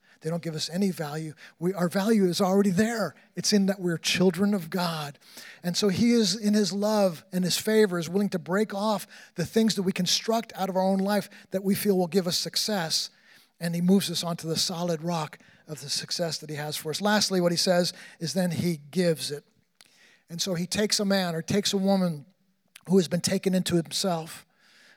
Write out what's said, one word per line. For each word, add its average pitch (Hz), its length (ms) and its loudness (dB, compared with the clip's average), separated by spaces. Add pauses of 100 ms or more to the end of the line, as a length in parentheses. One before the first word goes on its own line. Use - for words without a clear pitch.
(200)
They 160 100 -6
don't 170 120 -4
give 160 140 -6
us 147 120 -6
any 190 220 0
value. 156 440 -8 (260)
We, 180 140 0
our 175 140 0
value 202 360 2
is 175 160 2
already 202 300 4
there. 214 440 0 (220)
It's - 160 -2
in 196 140 4
that 190 140 -2
we're 170 180 0
children 185 540 2
of 170 160 -2
God. 165 500 -4 (440)
And 175 140 -2
so 208 140 2
he 233 200 4
is, 214 240 4
in 208 200 2
his 202 180 2
love 202 600 0
and 180 120 0
his 165 120 0
favor, 214 400 4
is 165 140 -4
willing 196 200 2
to 180 100 -2
break 196 340 -2
off 202 320 -2 (300)
the 170 100 -4
things 220 300 2
that 196 60 0
we 185 100 0
construct 220 640 -2
out 190 120 -4
of 180 80 -4
our 185 60 2
own 190 160 2
life 196 320 0 (220)
that 190 100 -2
we 196 140 2
feel 202 200 2
will 180 120 2
give 175 180 0
us 175 100 0
success. - 760 -2 (500)
And 170 160 -4
he 170 40 -2
moves 180 300 4
us 170 140 -4
onto 165 240 -6
the 160 100 -2
solid 165 460 -4
rock 165 340 -6 (300)
of 151 120 -14
the 143 80 -12
success - 500 -4
that 156 120 -14
he 151 60 -8
has 147 200 -6
for 156 140 -6
us. 147 100 -6
Lastly, 202 400 2
what 175 120 4
he 165 60 0
says 175 340 2 (260)
is 151 160 -6
then 180 160 0
he 165 300 -2 (100)
gives 165 400 0
it. 143 140 -10 (840)
And 170 120 -8
so 190 140 -2
he 175 120 -2
takes 208 340 0
a 208 40 0
man 190 300 2
or 165 80 -4
takes - 300 0
a 202 40 0
woman 190 480 2 (640)
who 190 100 6
has 160 100 4
been 175 120 -2
taken 190 320 0
into 175 220 0
himself 165 720 -4 (500)